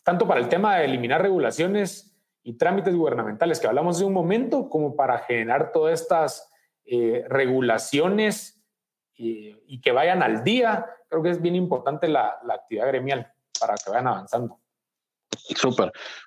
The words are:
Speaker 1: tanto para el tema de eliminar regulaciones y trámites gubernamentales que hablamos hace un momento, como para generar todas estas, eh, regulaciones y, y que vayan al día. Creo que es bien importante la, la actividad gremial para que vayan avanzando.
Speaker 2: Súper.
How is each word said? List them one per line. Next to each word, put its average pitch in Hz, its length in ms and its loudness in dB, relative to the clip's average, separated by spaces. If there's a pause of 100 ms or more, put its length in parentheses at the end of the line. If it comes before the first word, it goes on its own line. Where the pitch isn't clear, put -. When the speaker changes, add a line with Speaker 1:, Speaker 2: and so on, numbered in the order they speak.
Speaker 1:
tanto 180 240 2
para 156 100 4
el 120 100 0
tema 196 280 2
de 160 80 2
eliminar 131 380 0
regulaciones 185 920 0 (300)
y 120 140 -10
trámites 185 360 2
gubernamentales 127 640 0
que - 80 -2
hablamos 156 300 2
hace 185 80 0
un 196 80 0
momento, 214 560 0
como 151 260 -2
para 127 260 2
generar 120 520 0
todas 160 280 2
estas, 165 480 0 (360)
eh, 120 440 0
regulaciones 135 1300 0 (520)
y, 107 420 -8 (100)
y 127 140 -16
que 127 120 2
vayan 165 300 2
al 110 220 0
día. 220 420 2 (220)
Creo 160 140 -2
que 175 80 2
es 175 100 -2
bien 175 160 0
importante 147 500 -2
la, 123 380 0
la 113 100 -4
actividad 107 320 -4
gremial 131 460 -2 (260)
para 107 180 0
que 98 140 -8
vayan 123 180 0
avanzando. 117 520 -4 (960)
Speaker 2:
Súper. 120 360 2 (340)